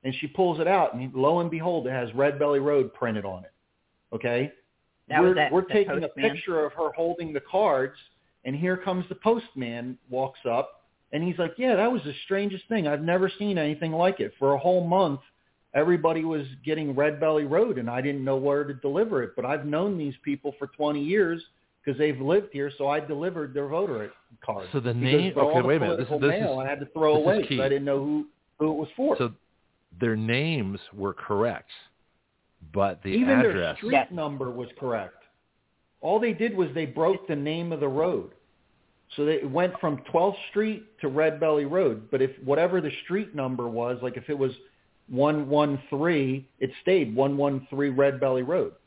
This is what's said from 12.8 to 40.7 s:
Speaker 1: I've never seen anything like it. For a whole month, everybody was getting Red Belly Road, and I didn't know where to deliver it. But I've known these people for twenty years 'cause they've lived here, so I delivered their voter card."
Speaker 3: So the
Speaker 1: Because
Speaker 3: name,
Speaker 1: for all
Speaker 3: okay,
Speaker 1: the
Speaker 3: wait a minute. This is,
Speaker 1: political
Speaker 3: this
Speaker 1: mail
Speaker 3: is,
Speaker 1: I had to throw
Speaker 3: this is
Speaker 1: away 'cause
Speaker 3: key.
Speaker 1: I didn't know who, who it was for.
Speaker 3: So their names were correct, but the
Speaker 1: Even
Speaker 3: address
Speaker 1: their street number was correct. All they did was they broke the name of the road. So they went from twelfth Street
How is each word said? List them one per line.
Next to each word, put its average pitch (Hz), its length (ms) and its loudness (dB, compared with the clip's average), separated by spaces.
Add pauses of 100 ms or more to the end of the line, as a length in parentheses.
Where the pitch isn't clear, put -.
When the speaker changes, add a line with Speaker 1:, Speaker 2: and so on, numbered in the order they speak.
Speaker 1:
I've 147 160 -2
never 180 360 2
seen 208 180 0
anything 151 360 -2
like 180 260 2
it. - 200 -4
For 139 140 4
a 135 40 2
whole 180 280 2
month, 165 340 2 (560)
everybody 160 500 2
was 156 200 -2 (200)
getting 151 300 -2
Red 147 240 2
Belly 156 260 2
Road, 170 320 2
and 117 120 -4
I 123 120 -2
didn't 139 240 -2
know 135 120 2
where 143 260 0
to 143 100 -6
deliver 147 500 0
it. - 120 -8
But 120 100 -4
I've 143 220 -4
known 180 320 -2
these 143 240 -4
people 143 340 -4
for 143 100 -6
twenty 147 360 -2
years 170 400 0 (420)
'cause 139 120 -2
they've 147 220 2
lived 180 340 2
here, 139 240 -4
so 139 100 -2
I 147 120 0
delivered 151 540 -6
their 143 140 -4
voter 139 440 -4 (320)
card." 98 280 -6
Speaker 3:
So 143 80 0
the 120 140 -2
Speaker 1:
Because 120 100 0
Speaker 3:
name, 180 300 4
Speaker 1:
for 147 100 2
all 147 80 4
Speaker 3:
okay, 131 100 4
Speaker 1:
the 120 60 2
Speaker 3:
wait 147 80 6
a 160 60 2
minute. 101 160 0
This 127 80 -2
is, 110 40 -14
Speaker 1:
political 143 220 2
Speaker 3:
this 196 100 0
Speaker 1:
mail 135 200 -2
Speaker 3:
is, 131 40 -4
Speaker 1:
I 139 40 -4
had 139 100 -4
to 139 80 -8
throw 156 260 4
Speaker 3:
this 151 80 4
is 151 60 2
Speaker 1:
away 208 140 4
'cause - 80 -4
Speaker 3:
key. 131 120 0
Speaker 1:
I 135 80 2
didn't 139 160 0
know 139 180 2
who, 147 240 -2 (320)
who 156 120 2
it 156 60 -2
was 156 180 -6
for. 277 220 0
Speaker 3:
So 117 160 -2 (680)
their 113 160 0
names 113 640 -2 (140)
were 98 200 -4
correct, 104 560 -2 (1040)
but 98 300 0
the 98 60 -4
Speaker 1:
Even 254 300 4
Speaker 3:
address 226 140 4
Speaker 1:
their 180 240 0
street 247 340 0
number 143 380 -6
was 123 200 -8 (100)
correct. 113 360 -4 (840)
All 185 180 2
they 233 140 0
did 202 220 -2
was 180 180 0
they 160 120 -4
broke 160 420 0
the 156 80 -2
name 160 360 -4
of 156 80 -6
the 143 100 -2
road. 139 420 -2 (840)
So 147 100 -2
they 151 180 0
went 175 360 0
from 151 180 -2 (120)
twelfth 185 280 2 (120)
Street 214 340 -2 (180)